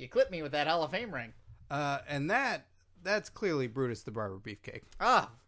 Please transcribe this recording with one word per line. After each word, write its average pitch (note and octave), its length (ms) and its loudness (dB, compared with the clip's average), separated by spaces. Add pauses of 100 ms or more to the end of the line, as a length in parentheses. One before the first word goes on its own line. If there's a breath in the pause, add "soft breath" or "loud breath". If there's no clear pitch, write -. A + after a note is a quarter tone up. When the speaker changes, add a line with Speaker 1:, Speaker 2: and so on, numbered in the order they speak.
Speaker 1:
you B2+ 80 -10
clipped C4 220 4
me E3+ 120 -4
with C#3+ 100 -4
that D3 140 2
Hall E3 160 4
of D3 80 0
Fame G#3 220 -4
ring. A#2 200 -6 (380)
Speaker 2:
Uh, C#3+ 280 0 (100)
and C#3+ 220 -2
that, A#3 360 0 (360)
that's G#3 260 0
clearly D#3 380 0
Brutus A#2+ 360 -2
the - 80 -10
Barber G#2 280 -4
Beefcake. G#2 440 -12 (180)
Speaker 1:
Ah, G#3+ 300 6 (180)